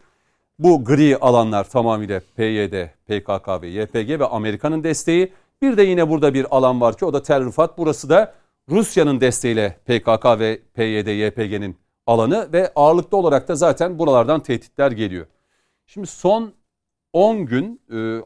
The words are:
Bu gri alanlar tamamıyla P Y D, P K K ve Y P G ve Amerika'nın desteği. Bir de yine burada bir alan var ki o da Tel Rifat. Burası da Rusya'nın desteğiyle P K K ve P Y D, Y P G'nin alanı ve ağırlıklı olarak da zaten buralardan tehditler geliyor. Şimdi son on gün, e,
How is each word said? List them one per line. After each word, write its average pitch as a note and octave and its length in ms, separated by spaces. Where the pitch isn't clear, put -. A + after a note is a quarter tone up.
Bu D#3 260
gri C#3+ 320
alanlar A2 520
tamamıyla G#2+ 520
P A2+ 100
Y G#2 260
D, F2+ 220
P G#2 180
K G2 180
K F#2 200
ve F2 60
Y G2+ 180
P A2+ 180
G D3 160
ve C#3 60
Amerika'nın A2+ 580
desteği. E3+ 500
Bir C4+ 160
de G3+ 60
yine F3 260
burada D3 240
bir C3 220
alan B2+ 260
var A#2 160
ki - 80
o D#3 80
da C#3 100
Tel C3+ 220
Rifat. D#3 320
Burası D#3 320
da F#3+ 260
Rusya'nın D3 520
desteğiyle A#2 640
P A#2 180
K A2+ 160
K A#2 200
ve A2+ 220
P A#2 100
Y G#2+ 220
D, A2 60
Y G#2 200
P A2 160
G'nin G2 300
alanı C#3 480
ve F3 220
ağırlıklı E3+ 420
olarak D#3 300
da F3 80
zaten E3 440
buralardan C#3+ 440
tehditler C3+ 480
geliyor. F#2+ 340
Şimdi G3 220
son G#3+ 460
on G3+ 320
gün, C#3+ 360
e, A2+ 320